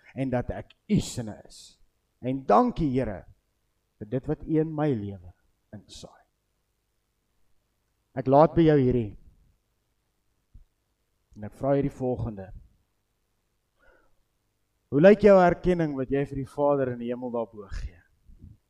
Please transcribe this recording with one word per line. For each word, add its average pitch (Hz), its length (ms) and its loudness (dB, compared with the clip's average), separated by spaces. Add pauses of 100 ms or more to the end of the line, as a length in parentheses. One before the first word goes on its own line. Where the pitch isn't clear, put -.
(160)
en 131 140 -6
dat 120 200 -4
ek 98 260 -12 (140)
u 202 100 2
sinne 110 460 -8
is. - 340 -20 (420)
En 131 240 -6
dankie, 208 460 2
Here, 113 340 -4 (720)
vir 107 80 -14
dit 127 200 -6
wat 151 160 -6
u 156 160 -2
in 156 160 -4
my 147 180 -2
lewe 98 400 -8 (400)
insaai." - 500 -20 (1900)
Ek 131 120 -6
laat 151 280 4
by 170 60 4
jou 151 180 6
hierdie. 123 380 0 (2250)
En 104 80 -16
ek 104 100 -14
vra 139 200 -4
hierdie 139 200 -2
volgende. 113 580 -8 (2500)
Hoe 139 120 2
lyk 208 200 8
jou 202 160 8
erkenning 170 580 2
wat 131 140 -6
jy 139 160 -2
vir 135 100 -12
die 135 140 -8
Vader 143 420 0
in 120 80 -10
die 120 120 -6
hemel 123 200 -8
daarbo 110 380 -8
gee? - 240 -10 (760)